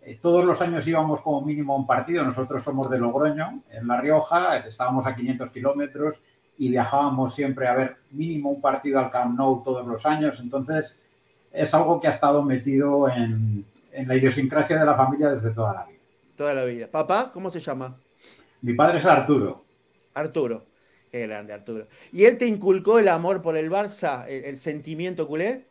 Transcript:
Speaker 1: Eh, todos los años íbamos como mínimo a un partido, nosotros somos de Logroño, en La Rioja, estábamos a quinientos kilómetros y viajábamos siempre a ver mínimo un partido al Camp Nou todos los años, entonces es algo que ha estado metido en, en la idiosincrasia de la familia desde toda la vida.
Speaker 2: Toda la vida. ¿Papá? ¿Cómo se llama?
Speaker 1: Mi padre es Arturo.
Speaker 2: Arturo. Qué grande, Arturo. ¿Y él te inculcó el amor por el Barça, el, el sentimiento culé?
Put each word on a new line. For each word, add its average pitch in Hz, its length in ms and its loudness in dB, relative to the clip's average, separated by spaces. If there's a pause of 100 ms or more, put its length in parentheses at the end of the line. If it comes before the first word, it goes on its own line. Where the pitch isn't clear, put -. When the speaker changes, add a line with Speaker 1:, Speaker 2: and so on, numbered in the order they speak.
Speaker 1:
Eh, 123 180 -18
todos 175 240 4
los 175 160 2
años 170 260 -2
íbamos 156 360 0
como 143 180 -2
mínimo 147 340 -4
a - 20 0
un 135 100 -2
partido, 151 380 0
nosotros 131 380 -4
somos 135 280 -4
de 127 80 0
Logroño, 143 720 -2
en 113 160 -10
La 123 140 0
Rioja, 156 580 2
estábamos 127 480 -4
a 127 80 -4
quinientos 120 360 -4
kilómetros 143 720 -4 (380)
y 131 100 0
viajábamos 131 680 0
siempre 131 320 -2
a 123 80 2
ver 131 220 -2 (140)
mínimo 147 400 -4
un 139 100 -4
partido 139 380 0
al 123 120 -2
Camp 123 280 -2
Nou 131 240 2
todos 123 240 -4
los 113 180 -8
años, 151 360 0
entonces 139 600 -6 (500)
es - 220 -2
algo 160 260 4
que 160 100 2
ha - 20 4
estado 143 320 2
metido 139 680 2
en, 110 560 0 (300)
en 131 140 -8
la 131 80 2
idiosincrasia 139 640 2
de 156 60 4
la 147 100 4
familia 143 360 2
desde 113 200 -2
toda 107 240 -2
la 95 120 -10
vida. - 120 -20 (380)
Speaker 2:
Toda 147 180 -2
la 131 100 -2
vida. 120 260 -6
¿Papá? 185 420 0
¿Cómo 180 180 -8
se 170 100 -10
llama? 131 360 -8 (680)
Speaker 1:
Mi 120 120 -2
padre 147 240 4
es - 80 2
Arturo. 139 580 4 (500)
Speaker 2:
Arturo. 139 520 -4 (440)
Qué 120 160 -8
grande, 107 260 -12
Arturo. 107 340 -12 (260)
¿Y 180 120 6
él 240 140 8
te 247 80 2
inculcó 202 520 4
el 208 100 6
amor 175 320 2
por 165 160 -2
el 160 140 -2
Barça, 185 560 -4
el, 135 180 -10
el 139 140 -12
sentimiento 160 680 -8
culé? 196 420 -6